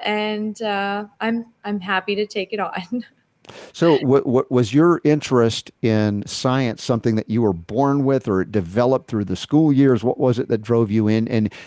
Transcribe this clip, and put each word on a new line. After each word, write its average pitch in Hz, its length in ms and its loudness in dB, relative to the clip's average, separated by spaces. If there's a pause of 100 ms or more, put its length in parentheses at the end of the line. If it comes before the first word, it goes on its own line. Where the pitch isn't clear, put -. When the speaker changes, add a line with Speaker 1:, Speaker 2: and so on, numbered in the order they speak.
Speaker 1:
and, 214 560 -4
uh, 202 460 -4 (140)
I'm, 233 260 -4 (180)
I'm 208 160 -6
happy 190 360 -4
to 208 100 -4
take 190 260 -8
it 208 80 -4
on. 190 480 -8
<laughs> - 60 -20 (600)
Speaker 2:
So 165 240 4
what, 139 280 2
what 127 240 0
was 123 220 2
your 160 320 4
interest 131 680 2 (120)
in 107 440 0
science 127 560 -2
something 117 340 0
that - 120 -4
you 113 140 0
were 104 100 4
born 131 540 -2
with 131 200 0
or 95 140 2
it 87 100 -4
developed 107 600 0
through 104 160 -2
the 92 100 -4
school 156 340 2
years? 131 320 4
What 123 160 -2
was 123 200 2
it 127 100 -4
that 110 140 -2
drove 117 280 0
you 107 180 2
in? 113 200 0
And, 110 240 0 (140)